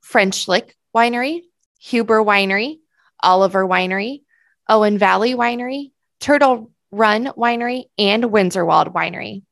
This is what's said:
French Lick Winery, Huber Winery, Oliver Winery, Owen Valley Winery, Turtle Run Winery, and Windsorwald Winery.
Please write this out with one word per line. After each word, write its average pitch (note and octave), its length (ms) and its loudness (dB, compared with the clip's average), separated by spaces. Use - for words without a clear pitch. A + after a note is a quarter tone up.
French G3 440 0
Lick G3 300 -2
Winery, A#3+ 480 0
Huber A3+ 420 0
Winery, G#3 560 0
Oliver F#3+ 440 2
Winery, F#3+ 560 -4
Owen G#3+ 300 4
Valley G3 360 2
Winery, B3 560 -6
Turtle C4 500 0
Run G#3+ 340 0
Winery, A#3+ 500 -4
and G#3 260 2
Windsorwald F3 680 0
Winery. E3+ 600 -8